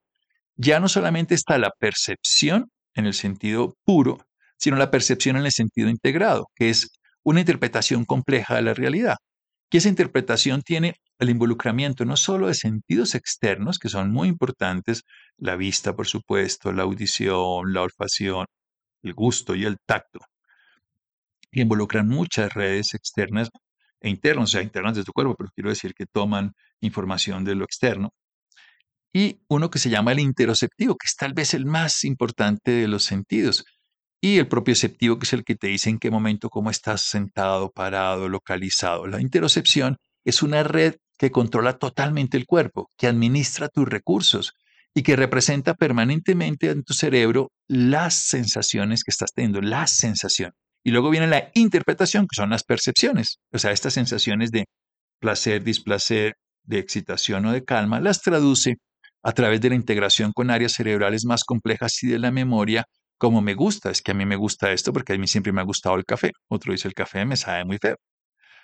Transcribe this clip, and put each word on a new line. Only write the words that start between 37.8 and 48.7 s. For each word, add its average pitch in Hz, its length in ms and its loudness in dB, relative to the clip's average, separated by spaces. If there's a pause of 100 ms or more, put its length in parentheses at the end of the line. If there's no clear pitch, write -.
localizado. 92 800 -4
La 95 120 -6
interocepción 139 800 2 (280)
es 123 180 0
una 147 200 2
red 160 340 2 (200)
que 135 140 2
controla 120 480 2
totalmente 143 580 -2
el 123 80 -2
cuerpo, - 540 0
que - 80 0
administra 127 640 2
tus 139 200 2
recursos 165 640 0 (420)
y 139 80 2
que 135 140 4
representa 131 560 2
permanentemente 156 960 0
en 147 140 -2
tu - 100 -10
cerebro 131 560 2 (180)
las 139 460 2
sensaciones 113 920 -2